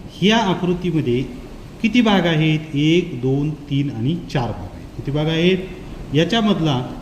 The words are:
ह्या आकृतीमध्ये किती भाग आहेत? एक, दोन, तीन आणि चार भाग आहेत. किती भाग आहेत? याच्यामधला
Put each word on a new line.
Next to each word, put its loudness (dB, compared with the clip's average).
ह्या 4
आकृतीमध्ये 0
किती 2
भाग 4
आहेत? 2
एक, 2
दोन, 0
तीन -2
आणि -2
चार 0
भाग -8
आहेत. -16
किती -8
भाग 0
आहेत? 2
याच्यामधला 2